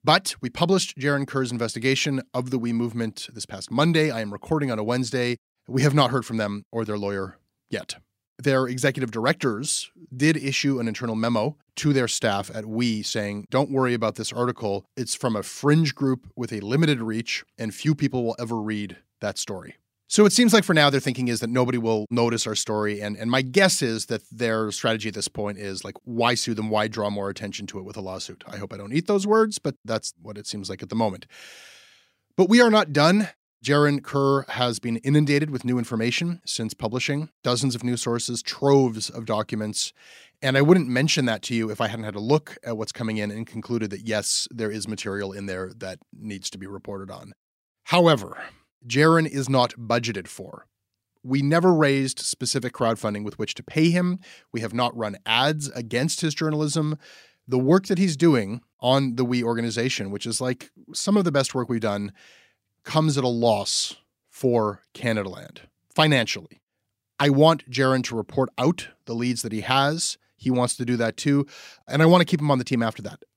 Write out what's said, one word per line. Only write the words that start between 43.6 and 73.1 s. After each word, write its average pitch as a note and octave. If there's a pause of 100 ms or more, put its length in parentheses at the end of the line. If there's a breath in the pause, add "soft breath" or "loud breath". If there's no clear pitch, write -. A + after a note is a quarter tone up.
that, G2+
yes, G#2+
there A2+
is G#2
material G2
in G2+
there F#2
that F#2 (140)
needs G#2
to G2
be F#2+
reported G2
on. G2 (520)
However, D#3+ (500 loud breath)
Jaron D#3+
is C#3
not B2+
budgeted A#2
for. - (560)
We C3
never E3
raised C#3
specific -
crowdfunding G#2+
with G#2
which A2
to -
pay D#3+
him. F3+ (340 loud breath)
We A#2
have A2+
not A#2+
run G#2+
ads C#3+
against A#2+
his D#3
journalism. D3+ (500 loud breath)
The B2+
work E3
that F#3+
he's E3+
doing B2 (200)
on C3
the B2+
We B2
organization, A#2
which G2+
is, A2+
like, B2+ (220)
some G3+
of G3
the E3
best C3+
work B2+
we've A#2
done, G2+ (720 soft breath)
comes D#3
at C3
a B2
loss A#2 (320)
for A2+ (100)
Canadaland G2 (280)
financially. B2+ (580)
I C#3+
want D3+
Jaron C3
to A#2+
report B2
out C#3+ (180)
the A#2
leads A#2+
that G#2+
he G#2+
has. C#3 (180)
He -
wants B2
to B2
do A#2+
that A2+
too. C#3+ (420 loud breath)
And C#3+
I -
want F3
to E3+
keep D3+
him D3
on C3
the A#2+
team A#2+
after A2
that. F#2+ (140)